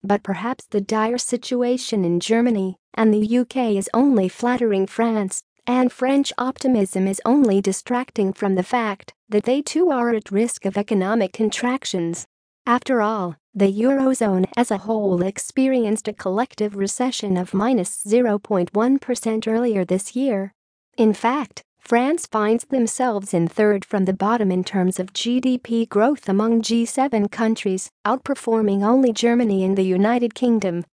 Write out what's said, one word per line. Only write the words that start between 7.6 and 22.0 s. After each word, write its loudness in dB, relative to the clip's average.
distracting -2
from -2
the 0
fact -4
that 0
they 2
too 0
are 0
at -6
risk -2
of -2
economic 0
contractions. -4
After 0
all, -2
the 2
Eurozone 2
as 0
a -2
whole 0
experienced 0
a -6
collective -4
recession -2
of -4
minus 0
zero 2
point -2
one 2
percent -4
earlier 0
this -4
year. -2
In 4
fact, -4
France 0